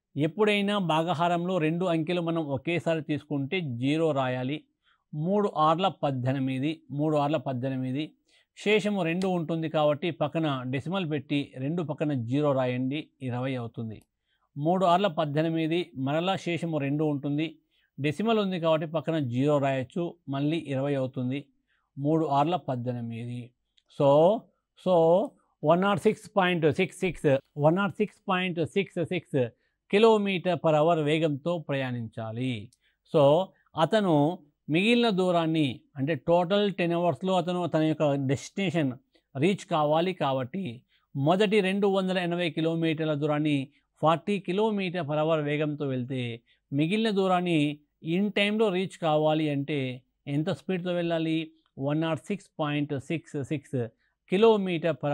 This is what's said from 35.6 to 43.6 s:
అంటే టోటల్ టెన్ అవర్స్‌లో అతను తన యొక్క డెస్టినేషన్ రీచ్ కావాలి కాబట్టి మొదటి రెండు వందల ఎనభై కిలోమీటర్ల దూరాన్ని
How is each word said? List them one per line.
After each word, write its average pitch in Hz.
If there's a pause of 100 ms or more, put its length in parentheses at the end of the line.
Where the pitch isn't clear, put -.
అంటే 139
టోటల్ 180
టెన్ 170
అవర్స్‌లో 175
అతను 180
తన 156
యొక్క 156
డెస్టినేషన్ 143 (460)
రీచ్ 185
కావాలి 170
కాబట్టి 131 (340)
మొదటి 190
రెండు 196
వందల 190
ఎనభై 175
కిలోమీటర్ల 160
దూరాన్ని 147 (320)